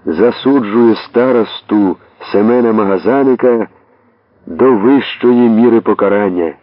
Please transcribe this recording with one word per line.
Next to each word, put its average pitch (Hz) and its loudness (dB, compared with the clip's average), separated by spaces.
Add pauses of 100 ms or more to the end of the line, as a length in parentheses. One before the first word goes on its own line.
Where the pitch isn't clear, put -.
засуджує 113 0
старосту 107 -2 (340)
Семена 113 0
Магазаника 113 0 (760)
до 123 0
вищої 120 2
міри 113 2
покарання — 98 -2